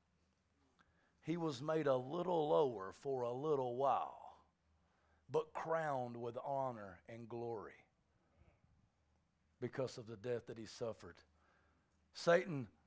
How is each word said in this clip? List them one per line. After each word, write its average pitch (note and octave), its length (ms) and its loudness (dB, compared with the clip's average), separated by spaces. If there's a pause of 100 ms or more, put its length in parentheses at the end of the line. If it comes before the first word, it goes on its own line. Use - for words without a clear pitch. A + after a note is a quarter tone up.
(1200)
He D#3+ 160 -2
was D3+ 240 -2
made D#3 260 2
a C3 100 6
little D#3 520 0
lower B2 440 4
for C3+ 300 -2
a A#2+ 100 0
little C3+ 420 2
while, A#2 680 0 (840)
but D3+ 260 0
crowned D3 640 -2
with A#2 200 -6
honor B2 720 -4
and A#2 180 -12
glory A#2 600 -8 (1700)
because B2 380 -4
of A2 100 -12
the A2+ 100 -10
death A#2 300 -4
that A#2 100 -10
he A2+ 80 -10
suffered. G2+ 500 -8 (960)
Satan E3+ 540 4 (200)